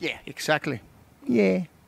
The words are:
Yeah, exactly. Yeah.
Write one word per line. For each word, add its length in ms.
Yeah, 260
exactly. 540
Yeah. 380